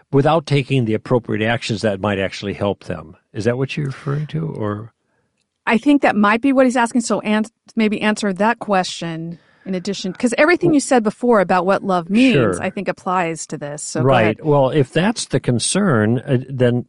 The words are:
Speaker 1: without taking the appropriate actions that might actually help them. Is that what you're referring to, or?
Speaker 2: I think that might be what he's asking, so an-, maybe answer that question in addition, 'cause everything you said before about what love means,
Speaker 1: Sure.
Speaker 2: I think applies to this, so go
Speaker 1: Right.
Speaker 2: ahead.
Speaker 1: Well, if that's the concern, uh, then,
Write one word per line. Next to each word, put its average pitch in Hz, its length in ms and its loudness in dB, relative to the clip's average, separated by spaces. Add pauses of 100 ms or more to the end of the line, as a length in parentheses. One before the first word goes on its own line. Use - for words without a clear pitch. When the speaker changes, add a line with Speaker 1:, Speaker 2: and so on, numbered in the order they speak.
(120)
Speaker 1:
without 147 340 2
taking 135 400 0
the 107 80 0
appropriate 110 520 -2
actions 117 360 -2
that 101 180 0
might 98 200 -2
actually 98 340 -4
help 101 320 -4
them. 82 320 -12 (160)
Is 110 100 -8
that 120 140 0
what 135 180 -4
you're 151 120 -4
referring 143 400 -6
to, 160 200 -6
or? 104 460 -6 (760)
Speaker 2:
I 226 100 2
think 285 260 2
that 277 120 2
might 208 260 2
be 277 120 2
what 262 120 4
he's 254 120 2
asking, 233 240 0
so 208 200 -2
an-, 214 240 0 (300)
maybe 220 260 0
answer 214 300 0
that 208 280 0
question 170 800 -4 (260)
in 190 80 -6
addition, 185 400 -6
'cause 240 240 -2
everything 330 380 4
you 277 40 4
said 247 240 2
before 220 380 2
about 180 240 2
what 190 180 0
love 180 240 -2
means, 233 280 4
Speaker 1:
Sure. 101 260 2
Speaker 2:
I 185 80 -4
think 190 180 -6
applies 180 600 -4
to 156 100 -10
this, 147 240 -12
so - 200 -4
go 123 40 0
Speaker 1:
Right. 131 160 6
Speaker 2:
ahead. 110 220 0
Speaker 1:
Well, 143 260 4
if 139 240 0
that's 185 320 0
the - 140 -2
concern, 123 800 0
uh, 139 180 -2 (100)
then, 123 420 0